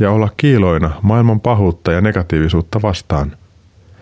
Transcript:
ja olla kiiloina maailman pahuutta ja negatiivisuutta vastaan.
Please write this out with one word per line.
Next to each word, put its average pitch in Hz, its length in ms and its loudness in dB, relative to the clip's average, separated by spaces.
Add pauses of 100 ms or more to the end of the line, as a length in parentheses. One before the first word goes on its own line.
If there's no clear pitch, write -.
ja 101 100 2
olla 107 260 0
kiiloina 92 540 2 (120)
maailman 110 380 2
pahuutta 98 520 0
ja 87 80 0
negatiivisuutta 85 840 -2
vastaan. 78 500 -4 (680)